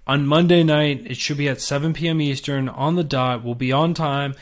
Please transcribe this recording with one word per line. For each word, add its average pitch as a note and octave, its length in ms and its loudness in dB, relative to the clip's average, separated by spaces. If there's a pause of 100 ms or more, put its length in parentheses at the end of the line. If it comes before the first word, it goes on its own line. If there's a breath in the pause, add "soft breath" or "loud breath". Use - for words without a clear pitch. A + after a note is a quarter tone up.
On C#3+ 180 0
Monday E3+ 380 6
night, D3+ 420 2
it B2+ 120 -8
should D3 200 -4
be C#3+ 120 0
at C3 100 -4
seven D3 340 -2
P D#3 140 -4
M D#3+ 140 0
Eastern C3+ 480 -2
on D3 260 -2
the F3 80 0
dot. B2+ 400 -2
We'll A#2+ 100 -4
be B2+ 200 -2
on E3 200 2
time, C#3+ 480 -2